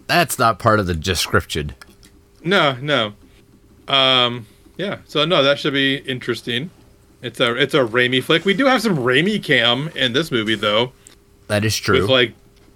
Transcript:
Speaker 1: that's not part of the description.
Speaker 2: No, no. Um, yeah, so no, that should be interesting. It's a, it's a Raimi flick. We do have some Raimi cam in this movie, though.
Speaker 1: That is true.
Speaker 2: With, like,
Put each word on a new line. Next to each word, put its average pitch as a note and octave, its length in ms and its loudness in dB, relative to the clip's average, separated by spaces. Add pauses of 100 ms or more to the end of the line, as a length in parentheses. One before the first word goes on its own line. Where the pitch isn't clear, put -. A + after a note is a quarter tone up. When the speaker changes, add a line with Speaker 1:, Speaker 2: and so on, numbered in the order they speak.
Speaker 1:
that's - 320 0
not A#2 220 2
part A2 180 4
of G2+ 80 0
the F2 80 -2
description. E2 800 -2 (720)
Speaker 2:
No, D#3 360 2
no. B2 340 -2 (760)
Um, B2 580 0 (300)
yeah, F3 300 -6
so D3+ 180 -2
no, E3 180 2
that C#3 160 2
should D3+ 140 -4
be C#3 240 0
interesting. B2+ 760 -6 (500)
It's A#2+ 200 -8
a, A#2+ 140 0
it's C3+ 200 -2
a C#3 100 4
Raimi B2 380 0
flick. D#3+ 220 0
We G3 100 0
do B3+ 120 2
have B3+ 160 2
some G#3 140 0
Raimi C#3+ 460 0
cam B2+ 520 2
in C3 180 -2
this D#3 180 -2
movie, A2 240 0
though. G#2+ 380 0 (560)
Speaker 1:
That G#2 160 0
is G#2+ 120 -2
true. F2+ 260 2
Speaker 2:
With, G2+ 80 0
like, B2 240 2 (420)